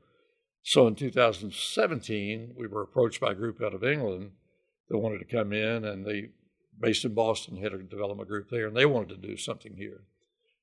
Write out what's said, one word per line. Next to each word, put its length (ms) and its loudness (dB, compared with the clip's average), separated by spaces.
So 240 8
in 80 4
two 160 -4
thousand 420 4
seventeen, 1040 -2
we 100 -8
were 140 -6
approached 400 0
by 120 2
a 20 -6
group 280 -4
out 120 -2
of 100 -4
England 460 -2
that 80 0
wanted 220 0
to 180 -4
come 160 0
in, 320 0
and 220 -6
they, 240 -4
based 240 2
in 80 -2
Boston, 460 0
had 160 -4
a 80 -10
development 460 -6
group 200 -6
there, 180 -2
and 100 -6
they 100 8
wanted 240 2
to 180 -12
do 80 -8
something 400 -10
here. 280 -12